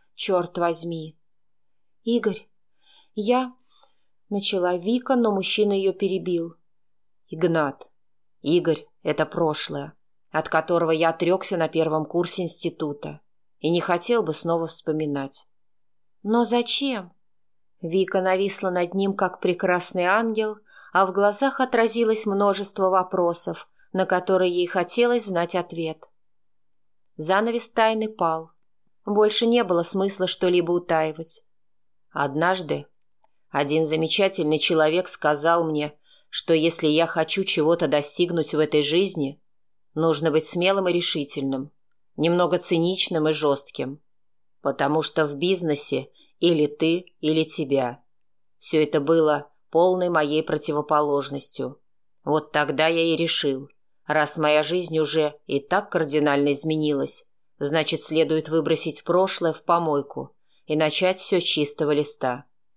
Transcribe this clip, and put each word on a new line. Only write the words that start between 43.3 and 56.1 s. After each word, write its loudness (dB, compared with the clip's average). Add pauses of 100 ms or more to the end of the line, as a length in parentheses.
жестким, -2 (600)
потому 0
что 0
в -6
бизнесе -2 (300)
или 4
ты, -2
или 0
тебя". -2 (540)
Все 0
это 0
было 2 (180)
полной 2
моей 0
противоположностью. -2 (440)
Вот -2
тогда 0
я 2
и 2
решил, -2 (360)
раз 0
моя 4
жизнь -2
уже 0 (100)
и -2
так -2
кардинально 2